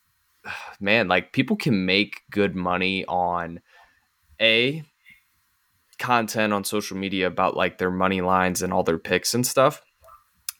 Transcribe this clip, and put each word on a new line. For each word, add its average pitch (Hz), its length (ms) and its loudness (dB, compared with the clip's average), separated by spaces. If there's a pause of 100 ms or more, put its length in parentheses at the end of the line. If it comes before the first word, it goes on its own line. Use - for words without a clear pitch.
(440)
<sighs> - 360 -16
man, 101 280 4
like, 90 240 2
people 135 240 0
can 101 280 0
make 95 460 0
good 101 240 0
money 92 520 -2
on, 87 540 -4 (800)
A, 120 440 2 (1120)
content 113 540 0
on 101 100 0
social 101 340 -6
media 95 300 -2
about, 90 300 0
like, 90 220 -2
their 92 120 0
money 92 300 0
lines 92 420 2
and 92 100 -4
all 92 120 2
their 82 140 0
picks - 360 -2
and 123 100 0
stuff. 139 380 2 (760)